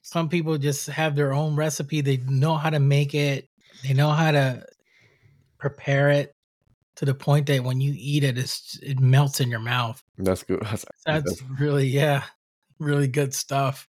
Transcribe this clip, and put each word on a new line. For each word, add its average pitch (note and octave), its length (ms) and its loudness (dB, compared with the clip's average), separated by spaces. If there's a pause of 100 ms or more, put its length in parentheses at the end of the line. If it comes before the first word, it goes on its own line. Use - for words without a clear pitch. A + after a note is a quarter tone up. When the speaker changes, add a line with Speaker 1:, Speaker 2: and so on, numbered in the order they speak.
Speaker 1:
some E3 260 -2
people D#3+ 300 0
just C#3 300 -2
have D#3 280 -2
their C#3 160 2
own D3+ 240 0
recipe. D3+ 440 -2
They C#3 180 2
know C3+ 380 2
how D#3 140 0
to D3+ 100 0
make C#3+ 340 2
it. C#3+ 340 -2 (340)
They C3+ 120 -2
know D3 160 4
how D#3 220 4
to C3+ 340 0 (920)
prepare C#3+ 520 0
it C#3+ 220 0 (640)
to D3 100 -4
the C3+ 80 0
point C#3+ 340 2
that C3+ 160 0
when B2+ 160 -2
you C#3 160 0
eat C#3+ 280 0
it, B2+ 140 0
it's, - 440 -8
it C3 180 -4
melts C3+ 400 4
in B2 100 0
your A2+ 100 -6
mouth. A#2 420 -4 (160)
Speaker 2:
That's F#2 260 0
good. - 160 -2
<laughs> - 20 -6
That's, G#2 220 -6 (220)
Speaker 1:
That's D#3 280 -2
Speaker 2:
that's - 80 -12
Speaker 1:
really, C3+ 460 -2
yeah, C#3 360 0 (540)
really C#3+ 300 0
good C3+ 260 -2
stuff. C3+ 580 -4